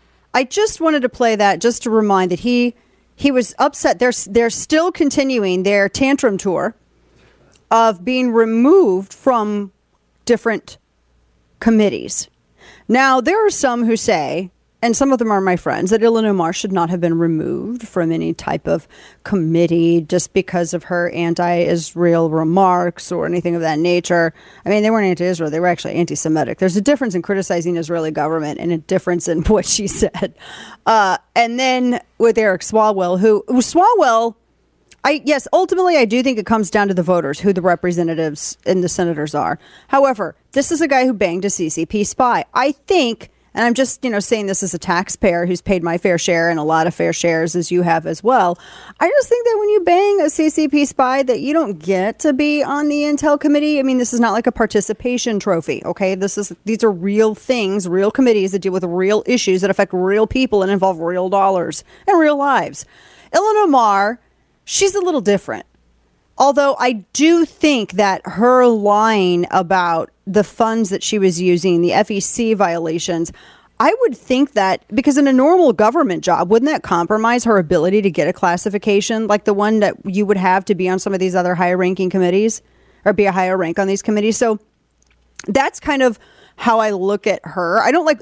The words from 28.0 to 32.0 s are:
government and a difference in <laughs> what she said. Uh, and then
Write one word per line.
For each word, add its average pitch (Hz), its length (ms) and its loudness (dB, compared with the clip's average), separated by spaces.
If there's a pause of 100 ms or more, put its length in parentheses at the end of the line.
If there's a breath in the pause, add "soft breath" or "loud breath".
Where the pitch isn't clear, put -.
government 151 500 -4
and 170 100 -2
a 165 60 0
difference 175 500 -2
in 165 160 -2
<laughs> - 40 -4
what 208 180 2
she - 200 -4
said. - 480 -2 (520 loud breath)
Uh, 202 320 2 (180)
and 233 240 0
then 254 420 0 (160)